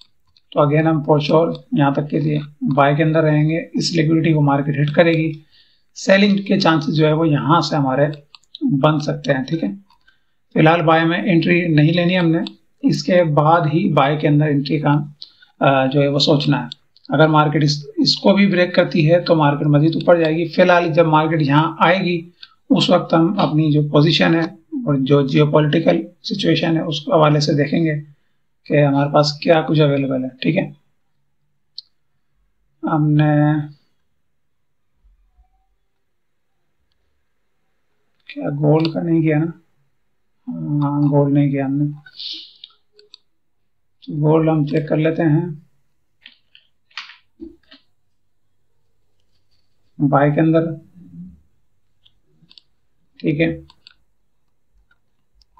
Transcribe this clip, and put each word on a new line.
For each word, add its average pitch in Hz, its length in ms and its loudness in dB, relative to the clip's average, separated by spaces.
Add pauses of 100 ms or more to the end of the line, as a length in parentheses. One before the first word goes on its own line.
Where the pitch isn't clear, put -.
(520)
तो - 100 -4
again 151 260 0
हम 160 180 -2
for 151 160 2
sure 160 340 0 (180)
यहाँ - 220 2
तक 151 140 -6
के 165 100 -2
लिए 151 200 -2 (260)
बाय 143 300 2
के 156 80 0
अंदर 160 200 0
रहेंगे। 156 360 0 (160)
इस - 200 -4
liquidity 160 380 2
को 151 80 0
market 143 380 0
hit 147 160 -2
करेगी, 165 360 2 (680)
selling 196 420 2
के - 200 -2
chances 160 360 0
जो 156 120 2
है 151 60 2
वो 160 120 0
यहाँ 147 360 0
से 156 140 -4
हमारे 139 320 0 (560)
बन 151 380 0
सकते - 320 -4
हैं। 127 120 -6
ठीक 160 180 -6
है, - 100 -6 (840)
फिलहाल 160 280 4
बाय 165 220 2
में 170 140 -2
entry 175 500 0
नहीं 151 240 2
लेनी 175 220 0
हमने, 170 280 0 (400)
इसके 180 420 2
बाद 156 420 2
ही 170 220 0
बाय 147 280 0
के 156 100 -2
अंदर 147 200 2
entry 143 320 -2
का, 147 120 0 (680)
अ, 135 260 2
जो 143 140 0
है 143 80 2
वो 139 120 -2
सोचना 147 360 0
है। 120 120 -8 (400)
अगर 156 180 2
market 151 360 2
इस, 147 220 -2 (140)
इसको - 340 2
भी 202 140 2
break 180 280 0
करती 180 280 0
है 170 200 2
तो 175 120 0
market 151 340 0
मजीद 147 260 2
ऊपर 175 240 2
जाएगी। 165 300 -2
फिलहाल 175 420 2
जब 160 160 2
market 156 340 0
यहाँ 151 400 0
आएगी 175 360 0 (520)
उस 185 200 0
वक्त 175 240 0
हम 165 260 2
अपनी 156 340 0
जो 151 160 2
position 165 460 2
है 165 80 0 (440)
और 143 140 0
जो 143 260 2
geopolitical 156 760 0 (200)
situation 170 540 -2
है 151 80 -4
उसके 147 280 -8
हवाले 151 280 2
से 165 140 -2
देखेंगे 151 400 0 (720)
कि 151 100 0
हमारे 143 320 2
पास 147 340 0
क्या 160 180 2
कुछ 156 180 0
available 139 440 0
है। 127 60 -8 (140)
ठीक 151 120 -2
है, 147 100 -2 (2250)
हमने 151 420 2 (4000)
क्या 285 200 -10 (120)
gold 156 320 0
का 180 80 -6
नहीं 165 200 0
किया 151 160 0
ना? 165 160 -4 (960)
हाँ, 147 600 -2
gold 143 240 2
नहीं 143 180 2
किया 139 140 -4
हमने, 143 200 -2 (2250)
तो 160 180 -12
गोल्ड 156 280 2
हम 156 160 0
check 156 240 -4
कर - 80 -2
लेते 160 260 -2
हैं 165 220 2 (4000)
बाय 143 320 2
के 156 100 0
अंदर। 160 240 2 (2500)
ठीक 151 200 -4
है, 160 80 0 (2250)